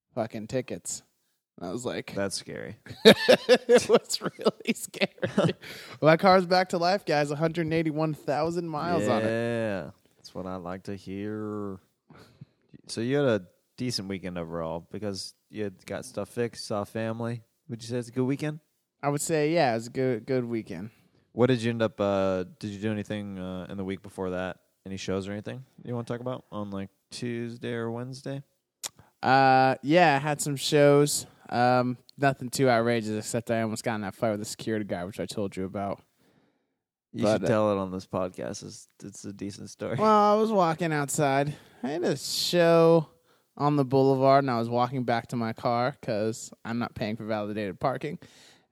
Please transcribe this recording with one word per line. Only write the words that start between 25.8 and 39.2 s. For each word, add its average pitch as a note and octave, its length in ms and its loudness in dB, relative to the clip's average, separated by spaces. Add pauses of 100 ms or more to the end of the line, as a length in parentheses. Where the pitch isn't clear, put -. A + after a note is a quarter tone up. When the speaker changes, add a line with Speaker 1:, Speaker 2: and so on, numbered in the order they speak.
Speaker 2:
you A#2+ 100 -8
wanna A#2+ 120 -6
talk A#2+ 160 -8
about B2+ 300 -8
on, G#2 200 -8
like, G2 180 -8 (220)
Tuesday A#2+ 640 -8
or A#2 180 -6
Wednesday? C3 520 -10 (800)
Speaker 1:
Uh, C3 600 6
yeah, D#3 320 6
I C#3 40 2
had D3 220 -2
some D3 140 -2
shows. C#3+ 720 4 (220)
Um, B2 480 2 (200)
nothing C3+ 320 0
too C3 200 2
outrageous, A#2 560 2
except - 260 -4
I A2+ 100 2
almost A2 220 -4
got A#2+ 120 -2
in G#2+ 60 -6
that F#2+ 140 -6
fight A#2 160 0
with G#2 80 -2
the G#2+ 60 -8
security A2 400 -6
guard, F#2 220 -6
which G#2+ 120 -12
I F2 60 -4
told G2 300 -6
you F#2+ 100 -6
about. G2 360 -6 (1120)
Speaker 2:
You A#2 100 -4
Speaker 1:
But, A2 100 4
Speaker 2:
should G2 120 0
Speaker 1:
uh, - 20 2
Speaker 2:
tell G#2+ 260 4
it G2 40 0
on F#2+ 140 -4
this F#2 160 -8
podcast. F#2 580 -6
It's, G2+ 220 -16 (160)
it's - 220 -16